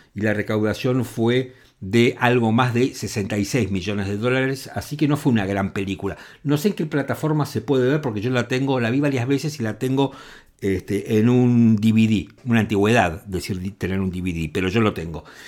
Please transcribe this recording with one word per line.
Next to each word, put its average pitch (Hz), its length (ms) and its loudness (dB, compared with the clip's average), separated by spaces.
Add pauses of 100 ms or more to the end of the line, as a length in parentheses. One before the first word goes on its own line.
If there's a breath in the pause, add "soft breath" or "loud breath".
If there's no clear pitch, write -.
(140 loud breath)
y 98 60 -8
la 107 120 0
recaudación 107 720 0
fue 120 500 0 (260 loud breath)
de 117 400 2
algo 120 320 2
más 120 220 2
de 123 200 0
sesenta 104 440 -4
y 101 60 0
seis 101 280 0
millones 98 340 -2
de 101 100 -4
dólares, 131 560 -2
así - 240 -8
que 151 120 2
no 147 80 2
fue 147 160 2
una 107 140 2
gran 98 260 -2
película. 95 440 -4 (280 loud breath)
No 143 120 2
sé 175 120 -2
en 196 60 0
qué 170 120 -4
plataforma 151 580 -2
se - 160 -4
puede 127 300 2
ver, 156 100 0
porque 110 200 -4
yo 117 100 -4
la 123 160 0
tengo, 131 320 -2
la 117 120 -2
vi 135 100 0
varias 135 260 0
veces 139 320 -2
y 117 60 -4
la 107 160 -6
tengo, 135 320 0 (480 loud breath)
este, 101 580 -2
en 113 100 4
un 123 460 6
D 110 180 2
V 110 140 6
D, 110 220 0 (160)
una 117 160 2
antigüedad 101 640 2
decir 92 340 -6
di-, 95 140 -8
tener 95 260 -4
un 95 140 -2
D 90 100 -6
V 90 100 -2
D, 82 220 -4
pero 92 140 0
yo 101 120 2
lo 107 140 2
tengo. 82 300 -10 (240 loud breath)